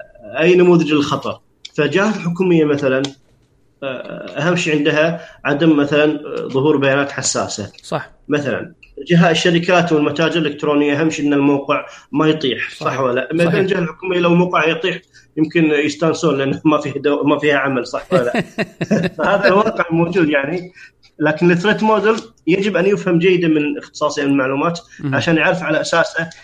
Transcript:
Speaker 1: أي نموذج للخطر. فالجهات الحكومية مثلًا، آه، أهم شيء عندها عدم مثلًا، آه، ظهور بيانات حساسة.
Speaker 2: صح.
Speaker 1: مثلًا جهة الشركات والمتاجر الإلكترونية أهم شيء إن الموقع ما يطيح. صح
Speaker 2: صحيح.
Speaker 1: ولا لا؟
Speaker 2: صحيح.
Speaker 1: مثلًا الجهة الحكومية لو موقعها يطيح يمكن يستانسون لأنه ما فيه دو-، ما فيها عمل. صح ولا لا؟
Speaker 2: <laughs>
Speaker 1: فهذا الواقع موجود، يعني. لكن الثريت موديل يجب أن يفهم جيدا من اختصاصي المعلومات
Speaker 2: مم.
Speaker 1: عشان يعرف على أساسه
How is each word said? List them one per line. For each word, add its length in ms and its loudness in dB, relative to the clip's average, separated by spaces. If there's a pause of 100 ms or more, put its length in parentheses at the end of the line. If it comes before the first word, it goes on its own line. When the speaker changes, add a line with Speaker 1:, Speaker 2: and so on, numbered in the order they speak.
(400)
Speaker 1:
أي 160 4
نموذج 380 4
للخطر. 460 -2 (340)
فالجهات 420 0
الحكومية 500 2
مثلًا، 380 0 (800)
آه، 40 -10 (400)
أهم 280 -2
شيء 220 0
عندها 520 0 (160)
عدم 320 2
مثلًا، 260 2
آه، 440 -2
ظهور 300 2
بيانات 340 0
حساسة. 600 -6 (120)
Speaker 2:
صح. 280 -8 (160)
Speaker 1:
مثلًا 460 -4 (340)
جهة 240 4
الشركات 600 2
والمتاجر 500 2
الإلكترونية 600 0
أهم 80 2
شيء 180 -2
إن 60 0
الموقع 520 0 (260)
ما 160 0
يطيح. 420 -2
صح 160 -10
Speaker 2:
صحيح. 140 -2
Speaker 1:
ولا 140 0
لا؟ 180 -2
Speaker 2:
صحيح. 160 2
Speaker 1:
مثلًا 140 2
الجهة 180 0
الحكومية 400 -4
لو 160 4
موقعها 320 2
يطيح 320 -2 (380)
يمكن 340 2
يستانسون 680 0
لأنه 280 -2
ما 120 4
فيه 140 -6
دو-، 320 -2
ما 160 2
فيها 180 2
عمل. 300 -2
صح 260 -6
ولا 100 4
لا؟ 180 -2 (360)
Speaker 2:
<laughs> 400 -2
Speaker 1:
فهذا 300 2
الواقع 440 2
موجود، 380 2
يعني. 420 -2 (480)
لكن 320 2
الثريت 320 0
موديل 320 2 (320)
يجب 300 0
أن 80 0
يفهم 340 0
جيدا 280 2
من 300 0
اختصاصي 460 -6
المعلومات 560 0 (200)
Speaker 2:
مم. 160 -4
Speaker 1:
عشان 220 2
يعرف 260 0
على 180 -2
أساسه 480 -2 (140)